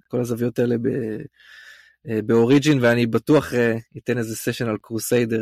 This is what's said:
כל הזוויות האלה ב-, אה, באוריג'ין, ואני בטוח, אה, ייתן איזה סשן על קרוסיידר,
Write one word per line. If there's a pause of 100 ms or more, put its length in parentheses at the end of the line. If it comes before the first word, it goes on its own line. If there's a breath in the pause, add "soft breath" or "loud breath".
כל
הזוויות
האלה
ב-, (1200 loud breath)
אה,
באוריג'ין,
ואני
בטוח,
אה, (200)
ייתן
איזה
סשן
על
קרוסיידר,